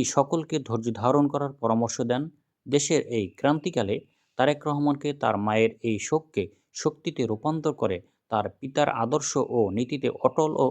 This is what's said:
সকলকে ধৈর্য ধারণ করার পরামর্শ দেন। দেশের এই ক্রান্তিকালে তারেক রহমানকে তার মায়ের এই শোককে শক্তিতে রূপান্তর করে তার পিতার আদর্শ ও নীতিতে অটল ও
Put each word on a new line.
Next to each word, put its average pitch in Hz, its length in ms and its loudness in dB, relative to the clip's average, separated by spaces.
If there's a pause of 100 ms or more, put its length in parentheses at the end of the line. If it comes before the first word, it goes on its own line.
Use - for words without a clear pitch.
সকলকে 151 540 0
ধৈর্য 117 360 -4
ধারণ 131 340 4
করার 143 240 -4
পরামর্শ 117 480 0
দেন। 123 220 -2 (440)
দেশের 143 400 2
এই 117 220 0
ক্রান্তিকালে 139 680 0 (420)
তারেক 147 280 2
রহমানকে 147 460 0
তার 120 240 0
মায়ের 107 340 2 (120)
এই 110 160 0
শোককে 156 440 -4 (320)
শক্তিতে - 520 -4
রূপান্তর 147 460 -2
করে 98 240 -2 (320)
তার 104 220 0
পিতার 139 440 -2
আদর্শ 127 380 -2 (160)
ও 120 100 0 (120)
নীতিতে 127 380 -2 (140)
অটল 156 340 2
ও 143 140 4